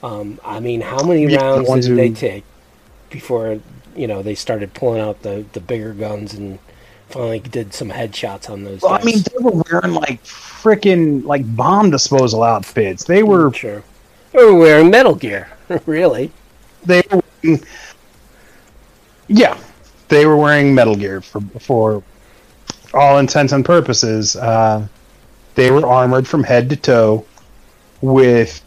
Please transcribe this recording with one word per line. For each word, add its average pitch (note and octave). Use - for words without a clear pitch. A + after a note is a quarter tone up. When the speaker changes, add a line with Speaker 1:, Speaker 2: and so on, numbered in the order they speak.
Speaker 1:
um, G#2
I G#2
mean, A#2
how C3
many E3
Speaker 2:
Yeah, D3
the C3+
Speaker 1:
rounds C3
Speaker 2:
ones B2+
Speaker 1:
did B2
they B2
Speaker 2:
who A2+
Speaker 1:
take G2+
before, A2+
you C3+
know, G2+
they G#2
started G2+
pulling A#2
out G#2+
the, G#2
the G#2+
bigger G#2+
guns G#2
and G2+
finally A2+
did A2
some A#2
headshots A2
on G2+
those G2
Speaker 2:
Well, F#3+
Speaker 1:
guys? -
Speaker 2:
I -
mean, A3
they B3
were G3
wearing, F3
like, C#3+
frickin', F3+
like, C#3+
bomb F#3
disposal C3
outfits. G#2+
They F#3+
were F3+
Speaker 1:
Sure. G#2
They B3+
were G#3+
wearing D#3+
Metal A#3
Gear, G2+
<laughs> E3+
really. D3+
Speaker 2:
They F3+
were F#3+
wearing, D#3+
yeah, G#3
they D3
were D3+
wearing D3
Metal A2+
Gear G2
for, -
for A2
all C#3
intents C#3
and C3+
purposes. A#2
Uh, A2
they B2+
were C#3+
armored B2+
from D3+
head B2
to D3
toe A2
with B2+